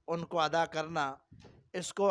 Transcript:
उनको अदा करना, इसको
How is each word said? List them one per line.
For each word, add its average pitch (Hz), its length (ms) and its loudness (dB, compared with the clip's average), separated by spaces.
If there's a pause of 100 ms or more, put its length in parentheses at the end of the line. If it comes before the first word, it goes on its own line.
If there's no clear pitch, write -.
उनको 170 300 -4
अदा 160 280 4
करना, 156 380 -4 (680)
इसको 196 360 0